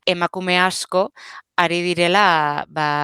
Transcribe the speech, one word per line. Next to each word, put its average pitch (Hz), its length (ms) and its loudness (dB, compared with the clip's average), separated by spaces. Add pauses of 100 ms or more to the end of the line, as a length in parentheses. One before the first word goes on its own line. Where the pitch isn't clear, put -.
emakume 180 540 -2
asko 185 520 -2 (440)
ari 175 300 0
direla, 170 800 2
ba, 156 200 -4 (160)